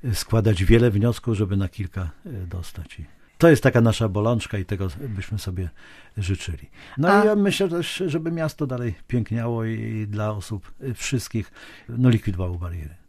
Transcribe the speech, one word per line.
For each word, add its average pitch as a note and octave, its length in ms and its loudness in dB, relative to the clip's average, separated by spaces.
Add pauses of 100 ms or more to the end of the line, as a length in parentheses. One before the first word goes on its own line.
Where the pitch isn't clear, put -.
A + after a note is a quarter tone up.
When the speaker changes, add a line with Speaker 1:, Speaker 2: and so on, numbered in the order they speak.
Speaker 1:
y, A2+ 100 -2
składać G#2 480 2
wiele A#2 280 6
wniosków, A2 460 0
żeby G2 200 0
na G2 120 -2
kilka, F#2 400 -8 (160)
y, G2+ 220 -10
dostać. E2+ 520 -12
I D#2 60 -12 (320)
to E3+ 120 8
jest D3 140 6
taka B2+ 180 6
nasza A2+ 280 4
bolączka G#2 480 -2
i F#2+ 80 -4
tego F#2+ 220 -4 (220)
byśmy G2+ 300 -6
sobie F2+ 300 -6 (480)
życzyli. F#2 520 -4 (280)
No C#3+ 100 2
Speaker 2:
A G3+ 160 6
Speaker 1:
i G#3+ 40 6
ja G#3+ 80 4
myślę G3 340 2
też, E3+ 380 -4
żeby D#3+ 240 -2
miasto D#3+ 360 -4
dalej B2 280 -4 (120)
piękniało A#2 580 -2
i, A2+ 140 -4
i A2 280 -6
dla G#2 240 -4
osób, G#2 400 -8 (120)
y, A#2+ 100 -6
wszystkich, - 580 -4 (380)
no, A#2+ 200 4
likwidowało F#2 480 0
bariery. E2+ 380 -8 (140)